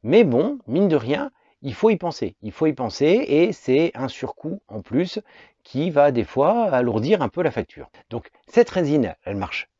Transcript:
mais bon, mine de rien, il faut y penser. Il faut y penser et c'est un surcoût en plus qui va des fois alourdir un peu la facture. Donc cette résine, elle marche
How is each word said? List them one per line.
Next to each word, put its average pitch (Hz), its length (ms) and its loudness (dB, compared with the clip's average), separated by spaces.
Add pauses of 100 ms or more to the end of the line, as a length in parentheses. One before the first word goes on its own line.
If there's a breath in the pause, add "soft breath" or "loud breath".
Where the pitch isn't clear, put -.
mais 180 200 6
bon, 180 440 0
mine 180 220 2
de 156 60 2
rien, 143 360 -2 (300)
il 135 120 -8
faut 220 160 0
y 202 80 2
penser. 151 440 -6
Il 107 100 -10
faut 160 160 0
y 151 60 2
penser 127 320 -4
et 180 460 2
c'est 143 440 0
un 131 120 -6
surcoût - 600 -10
en 104 140 -12
plus 175 380 -4 (440 soft breath)
qui 156 260 -4
va 143 220 4
des 117 120 0
fois 196 480 0
alourdir 123 500 0
un 123 80 -2
peu 175 140 -4
la 143 80 0
facture. - 380 -8 (200 soft breath)
Donc 117 200 -12 (180)
cette 233 220 4
résine, 143 540 0
elle 101 120 -8
marche - 340 -8 (100)